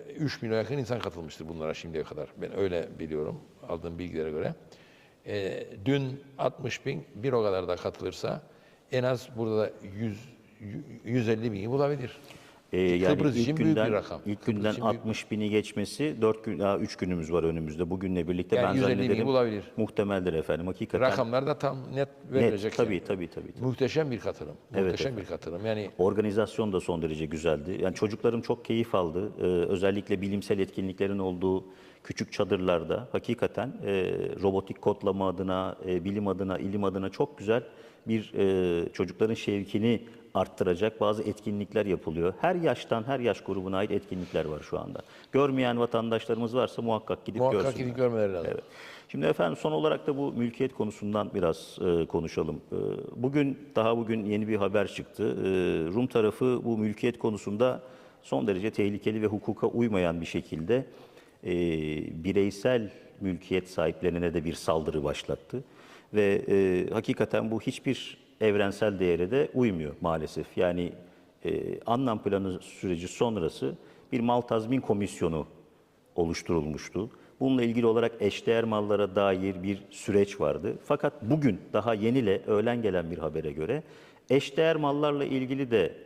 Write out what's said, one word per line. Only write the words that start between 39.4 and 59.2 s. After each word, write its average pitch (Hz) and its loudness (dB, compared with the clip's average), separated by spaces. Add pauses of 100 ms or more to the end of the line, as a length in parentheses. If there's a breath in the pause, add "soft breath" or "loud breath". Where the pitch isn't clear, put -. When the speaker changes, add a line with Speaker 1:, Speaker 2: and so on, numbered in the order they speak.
Speaker 2:
arttıracak 95 0
bazı 107 2
etkinlikler 104 -2
yapılıyor. 85 0
Her 180 4
yaştan, 131 0
her 135 -2
yaş 110 0
grubuna 95 -2
ait 104 2
etkinlikler 90 -2
var 76 -6
şu 78 -6
anda. 90 -10 (300 loud breath)
Görmeyen 131 4
vatandaşlarımız 113 0
varsa 120 0
muhakkak 110 -2
gidip 104 -4
Speaker 1:
Muhakkak 123 4
Speaker 2:
görsünler. 127 -2
Speaker 1:
gidip 123 -4
görmeleri 113 2
lazım. 85 -4
Speaker 2:
Evet. - -6 (440 loud breath)
Şimdi 143 -2
efendim 156 2
son 156 -2
olarak 156 2
da 143 2
bu 139 -2
mülkiyet 120 -2
konusundan 104 -2
biraz, 87 0
e, 85 2
konuşalım. 80 -2 (120)
E, 95 -2 (400)
bugün, 139 0 (180)
daha 113 4
bugün 113 0
yeni 104 0
bir 110 2
haber 98 2
çıktı. - -8
E, 110 0 (480)
Rum 123 2
tarafı 120 2
bu 117 0
mülkiyet 107 0
konusunda 110 0 (400 loud breath)
son 135 -2
derece 101 2
tehlikeli 107 0